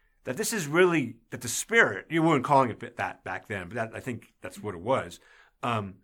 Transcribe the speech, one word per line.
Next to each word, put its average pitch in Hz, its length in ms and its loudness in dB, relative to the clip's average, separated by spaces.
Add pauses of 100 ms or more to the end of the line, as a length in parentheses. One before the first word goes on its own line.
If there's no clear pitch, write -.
(260)
that 127 120 -6
this 214 160 -4
is 180 140 -2
really, 156 480 4 (160)
that 120 100 -12
the 123 60 -8
spirit, 131 600 2
you 160 120 0
weren't 156 220 4
calling 135 260 4
it - 280 -10
that 92 260 -6
back 92 240 -8
then, 92 220 -6
but 107 60 -12
that, 113 200 -6
I 107 60 -10
think 113 400 -10
that's 98 200 -14
what 101 140 -8
it 85 60 -12
was, 98 380 -2 (440)
um, 107 400 -2